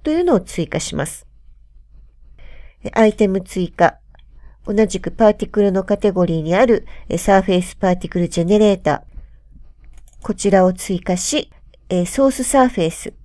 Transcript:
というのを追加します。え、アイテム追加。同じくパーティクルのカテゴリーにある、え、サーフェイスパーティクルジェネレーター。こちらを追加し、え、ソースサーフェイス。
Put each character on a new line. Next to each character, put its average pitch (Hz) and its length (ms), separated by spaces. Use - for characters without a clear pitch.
と 302 80
い 320 100
う 359 40
の 349 100
を 190 60
追 - 280
加 - 120
し - 160
ま 151 100
す。 - 200
え、 - 120
ア 226 120
イ 214 60
テ 214 160
ム 190 120
追 185 280
加。 - 300
同 208 100
じ 190 140
く - 120
パ 226 140
ー 208 80
テ 214 120
ィ - 40
ク 208 120
ル 202 80
の 190 140
カ 202 120
テ 202 140
ゴ 180 160
リ 165 120
ー 156 40
に 165 140
あ 226 100
る、 226 200
え、 170 100
サ 196 200
ー 190 40
フ 190 100
ェ 185 60
イ 180 40
ス - 140
パ 196 120
ー 180 80
テ 180 120
ィ - 20
ク - 80
ル 175 100
ジ 170 120
ェ 165 40
ネ 202 140
レ 208 140
ー 185 80
タ - 240
ー。 - 40
こ 208 100
ち 202 160
ら 190 140
を 185 80
追 185 260
加 180 180
し、 - 360
え、 180 160
ソ 269 240
ー - 40
ス 262 100
サ 269 220
ー 254 40
フ 247 120
ェ 165 60
イ 165 40
ス。 - 220